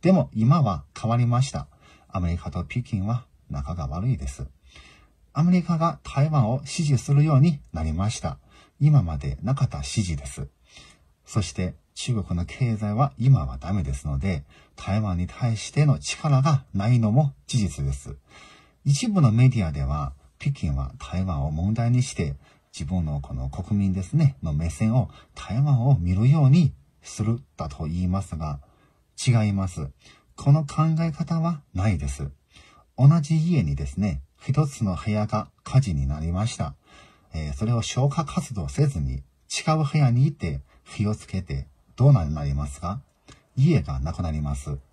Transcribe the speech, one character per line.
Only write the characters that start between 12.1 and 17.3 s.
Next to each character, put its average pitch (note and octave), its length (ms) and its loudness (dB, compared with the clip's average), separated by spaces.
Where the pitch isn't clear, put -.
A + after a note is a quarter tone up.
国 F2 160 -4
の F2+ 80 -2
経 A2+ 300 -2
済 G#2 180 -2
は A#2 240 0
今 A#2 260 4
は B1+ 140 -6
ダ D#2+ 140 -6
メ G2+ 100 0
で C2+ 100 -4
す C2+ 140 -6
の C#2 120 -2
で、 D#2+ 260 -2
台 G2+ 240 -2
湾 G2 180 -2
に F2+ 80 -2
対 A2+ 300 -4
し - 160 -10
て D3 120 2
の C#3+ 140 2
力 C#3 440 0
が C#3+ 300 2
な F#2+ 160 -2
い B2 120 4
の A2 100 2
も C#3 240 2